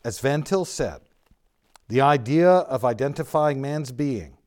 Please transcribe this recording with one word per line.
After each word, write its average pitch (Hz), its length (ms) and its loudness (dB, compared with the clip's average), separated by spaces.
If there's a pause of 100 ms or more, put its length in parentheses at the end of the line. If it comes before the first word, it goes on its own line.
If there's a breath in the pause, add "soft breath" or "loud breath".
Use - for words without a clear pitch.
As - 200 -8
Van - 220 0
Til 190 200 0
said, 95 380 -6 (880)
"The 113 100 2
idea 143 500 4
of 156 360 2
identifying 139 720 0
man's 143 320 -6
being 120 560 -6